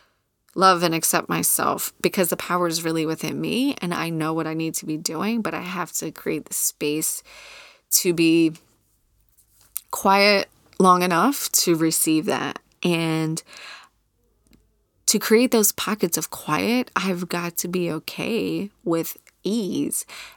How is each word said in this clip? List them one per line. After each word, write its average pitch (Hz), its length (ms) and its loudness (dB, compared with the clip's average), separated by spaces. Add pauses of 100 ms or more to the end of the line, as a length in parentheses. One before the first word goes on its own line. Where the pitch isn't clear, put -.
(560)
love 180 260 6
and 165 140 0
accept 160 320 0
myself, - 720 -2
because 175 300 0
the 180 60 -2
power 175 300 -2
is 165 160 -2
really 165 240 0
within 156 340 -4
me, 220 400 -2
and 175 140 -4
I 165 160 -4
know 160 240 -2
what 160 140 -2
I 160 60 -6
need 160 200 -4
to - 120 -8
be 156 100 -4
doing, 170 440 -4
but 170 140 -4
I 160 60 -6
have 180 380 -8
to 160 120 -8
create 156 360 -8
the - 80 -12
space - 680 -4 (680)
to - 220 2
be 165 420 4 (1400)
quiet 202 560 4 (320)
long 180 220 8
enough 180 500 2
to 170 240 2
receive 160 480 2
that. - 340 -2 (240)
And 160 580 0 (1700)
to 208 140 2
create 233 320 4
those 220 180 4
pockets - 480 -2
of - 120 -6
quiet, 220 640 -2
I've 180 320 -2
got 170 300 -6
to 180 100 -4
be 175 240 -2
okay 185 800 -4 (120)
with 165 340 -2 (260)
ease. 185 600 -2 (320)